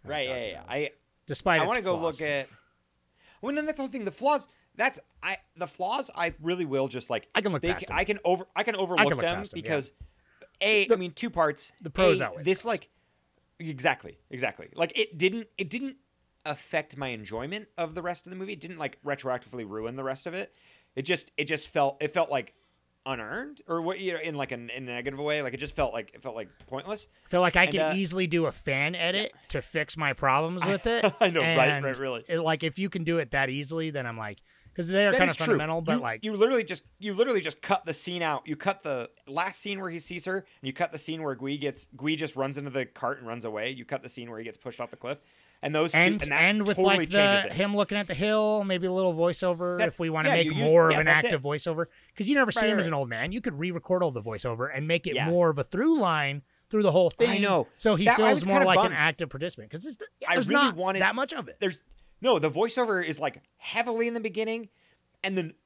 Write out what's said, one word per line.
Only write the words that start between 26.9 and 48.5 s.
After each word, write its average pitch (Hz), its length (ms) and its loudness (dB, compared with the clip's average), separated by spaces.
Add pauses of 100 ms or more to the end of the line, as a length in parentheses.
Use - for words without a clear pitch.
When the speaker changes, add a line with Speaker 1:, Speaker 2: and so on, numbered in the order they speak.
Speaker 1:
I - 40 -20
feel 180 120 2
like 175 140 4
I 175 80 6
Speaker 2:
And, 208 80 2
Speaker 1:
could 185 100 0
Speaker 2:
uh, 156 140 0
Speaker 1:
easily 185 320 -2
do 165 200 2
a 127 40 -2
fan 143 440 -2
edit 185 380 -2
Speaker 2:
Yeah. - 160 -20
Speaker 1:
to 143 120 -4
fix - 360 -6
my 147 160 0
problems 156 480 0
Speaker 2:
<laughs> - 20 0
I, 190 80 0
Speaker 1:
with 196 160 -2
it. 226 320 2
Speaker 2:
I 202 100 6
know, 175 120 2
right, 160 280 4
Speaker 1:
And 143 160 0
Speaker 2:
right, 131 120 -2
really. 127 300 -6
Speaker 1:
it, 165 120 0
like, 160 240 0
if 160 160 -4
you 190 100 -2
can 175 140 -6
do 170 160 2
it 135 120 -4
that 135 180 2
easily, 147 420 -4
then 135 140 -4
I'm 113 120 -8
like, 104 220 -10 (360)
'cause 170 140 -4
they 196 180 4
are 196 40 6
Speaker 2:
That 247 80 4
Speaker 1:
kinda 180 120 6
Speaker 2:
is 139 60 -2
true. 160 80 0
Speaker 1:
fundamental, 160 360 0
but, 160 120 0
Speaker 2:
You, 247 60 2
Speaker 1:
like, 113 260 -4
Speaker 2:
you 214 100 -2
literally 226 280 4
just, 175 200 -8 (160)
you 202 140 -6
literally 226 280 2
just 156 200 -8
cut 190 240 0
the 165 80 -4
scene 180 280 -6
out. 151 260 -2
You 151 80 -4
cut 196 280 -4
the 127 260 -4 (160)
last 170 360 -4
scene 202 200 -8
where 185 80 -6
he 165 100 -8
sees 175 260 -12
her, 190 140 -2
and 185 60 -12 (220)
you 131 60 -6
cut 170 180 -2
the 156 80 -12
scene 160 240 -6
where 143 120 -4
Gui 135 220 -6
gets, 139 300 -6 (100)
Gui 151 180 -2
just 151 200 -6
runs 135 220 -4
into 143 120 -8
the 131 160 -2
cart 127 340 -6
and 120 80 -14
runs 117 180 -8
away. 110 260 -4
You 123 140 -12
cut 135 180 -8
the 123 60 -16
scene 120 200 -12
where 110 80 -12
he 113 80 -10
gets 110 120 -12
pushed - 220 -14
off 120 120 -8
the - 60 -18
cliff, 135 200 -8 (460)
and 147 100 -2
those 156 200 2
two, 156 40 4
Speaker 1:
and, 175 240 4
Speaker 2:
and 147 100 -4
that 147 100 2
Speaker 1:
and 202 260 2
with, 196 100 0
Speaker 2:
totally 196 200 6
Speaker 1:
like, 165 120 0
Speaker 2:
changes 202 360 4
Speaker 1:
the, 202 40 -6
Speaker 2:
it. - 40 -10
Speaker 1:
him 202 220 0
looking 202 220 0
at 202 80 -2
the 170 80 -6
hill, 214 500 2